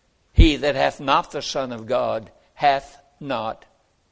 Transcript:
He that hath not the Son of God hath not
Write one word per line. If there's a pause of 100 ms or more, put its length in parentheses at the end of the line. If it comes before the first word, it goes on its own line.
(320)
He
that
hath
not
the
Son
of
God (240)
hath (200)
not (480)